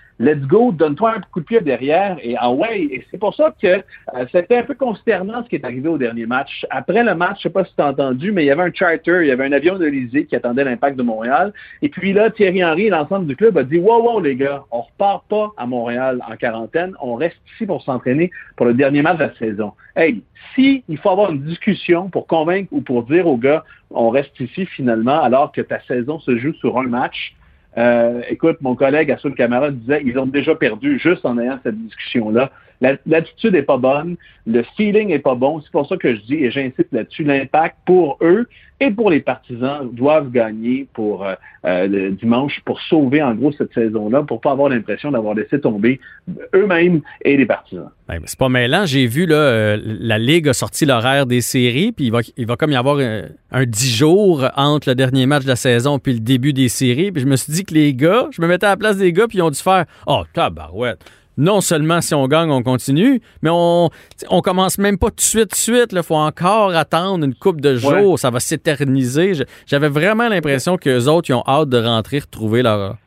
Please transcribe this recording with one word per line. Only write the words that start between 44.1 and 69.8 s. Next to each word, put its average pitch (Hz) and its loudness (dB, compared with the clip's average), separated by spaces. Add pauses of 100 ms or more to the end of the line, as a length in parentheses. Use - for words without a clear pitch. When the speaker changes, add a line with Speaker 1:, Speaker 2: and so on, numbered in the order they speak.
Speaker 1:
pour 143 -6
pas 147 0
avoir 139 2
l'impression 117 -4
d'avoir 107 -2
laissé 107 -2
tomber 117 0 (560)
eux-mêmes 175 4 (240)
et 139 4
les 135 4
partisans. 95 -6 (160)
Speaker 2:
Ben, 85 -8
c'est - -14
pas 131 2
mêlant. 127 2
J'ai 135 2
vu, 139 0
là, 156 2
euh, 113 2
la 110 -2
Ligue 147 2
a 131 2
sorti - -2
l'horaire 135 2
des 123 2
séries, 127 0
puis 185 -6
il 113 0
va, 117 2 (160)
il 120 -6
va 117 -2
comme 156 -2
y 143 2
avoir 143 2
un, 110 -4 (280)
un 131 0
dix 123 -2
jours 156 4 (120)
entre 143 2
le 131 2
dernier 131 2
match 139 2
de 135 -4
la 127 2
saison 127 2
puis 135 -2
le 117 -2
début 131 2
des 131 2
séries. 139 0
Puis 160 -4
je 127 -2
me 139 2
suis 139 -4
dit 185 -4
que - -10
les 151 4
gars, 175 2
je 208 -12
me 165 2
mettais 180 2
à 202 4
la 190 2
place 208 0
des 185 2
gars, 202 2
puis 214 -4
ils 180 2
ont 165 2
dû 139 -8
faire, « 185 2 (200)
Oh, 127 0 (100)
tabarouette! 98 -4 (360)
non 190 4
seulement 165 0
si 156 -2
on 135 2
gagne, 160 2
on 131 0
continue, 143 2 (220)
mais 156 2
on, 170 2 (380)
on 180 2
commence 185 0
même 196 0
pas 226 0
tout - -16
de - -16
suite, 214 0
tout - -2
de 240 2
suite. 233 2
Là, 180 -2
faut 160 -2
encore 180 0
attendre 165 0
une 135 -2
couple 170 0
de 139 2
jours. 151 4
Speaker 1:
Ouais. 160 4
Speaker 2:
Ça 127 0
va 120 -2
s'éterniser. » 143 0
Je, 135 -4 (200)
j'avais 143 0